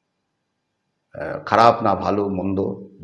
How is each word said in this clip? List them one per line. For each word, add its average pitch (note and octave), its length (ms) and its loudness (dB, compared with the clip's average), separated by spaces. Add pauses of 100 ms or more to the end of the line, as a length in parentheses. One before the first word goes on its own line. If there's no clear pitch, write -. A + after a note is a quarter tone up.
(1500)
খারাপ A#2 380 4
না G2 120 2
ভালো G2 340 -2
মন্দ, F#2+ 580 -4 (160)